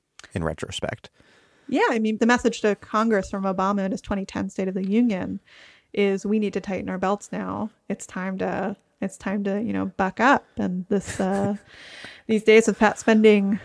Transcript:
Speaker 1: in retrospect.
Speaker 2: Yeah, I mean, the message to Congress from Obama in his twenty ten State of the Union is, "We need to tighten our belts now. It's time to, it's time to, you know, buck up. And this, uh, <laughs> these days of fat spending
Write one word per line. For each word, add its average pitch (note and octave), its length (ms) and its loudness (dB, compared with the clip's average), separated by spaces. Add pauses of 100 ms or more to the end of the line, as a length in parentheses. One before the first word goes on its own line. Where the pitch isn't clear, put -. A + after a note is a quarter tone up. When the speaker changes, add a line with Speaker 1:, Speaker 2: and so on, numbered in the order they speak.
(340)
Speaker 1:
in E2+ 100 -4
retrospect. - 640 -8 (600)
Speaker 2:
Yeah, F4+ 220 0
I A#3 80 -2
mean, A3 200 -2
the A3+ 80 2
message A#3+ 360 2
to G#3 120 2
Congress G#3+ 560 -2
from G3 140 -6
Obama G3 400 0
in F#3+ 80 -2
his - 100 -8
twenty F#3+ 240 -4
ten G3 240 -6
State F#3+ 180 -4
of F#3 60 -6
the F#3+ 120 -4
Union G3 540 0 (540)
is, G3 320 0
"We G#3+ 120 0
need G3+ 160 -2
to G3 60 -2
tighten F#3+ 300 -6
our F#3 80 -4
belts G3 340 -2
now. F#3+ 380 -6 (180)
It's - 180 -6
time F#3+ 320 -8
to, F#3+ 380 -4 (240)
it's G3 160 -6
time G3+ 280 -4
to, G3 180 -2
you G#3 100 -4
know, G3 140 -2
buck F#3+ 340 -4
up. B3+ 240 4 (120)
And F#3 320 -4
this, - 320 -2
uh, G3+ 360 0 (340)
<laughs> - 360 -18
these G#3+ 160 2
days A3 260 8
of G3+ 80 0
fat G#3 220 2
spending G#3+ 680 6